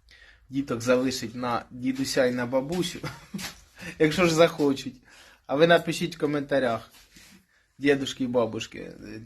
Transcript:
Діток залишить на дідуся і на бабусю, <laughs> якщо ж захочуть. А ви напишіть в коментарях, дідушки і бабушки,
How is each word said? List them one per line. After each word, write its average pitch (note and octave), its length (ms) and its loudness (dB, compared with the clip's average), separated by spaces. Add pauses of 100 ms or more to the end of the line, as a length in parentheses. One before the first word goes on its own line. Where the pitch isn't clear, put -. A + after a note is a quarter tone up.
(500)
Діток C3+ 320 -4
залишить B2+ 540 0
на B2 360 -4
дідуся C3 540 0
і B2 60 2
на B2 140 -2
бабусю, C#3 540 -2 (500)
<laughs> - 500 -14
якщо D#3+ 260 2
ж E3 80 4
захочуть. D#3 640 2 (520)
А C#3 80 -4
ви D#3 120 6
напишіть E3 480 2
в - 40 -14
коментарях, C#3 720 -2 (840)
дідушки C3+ 460 0
і B2+ 40 -2
бабушки, A2 640 -2 (340)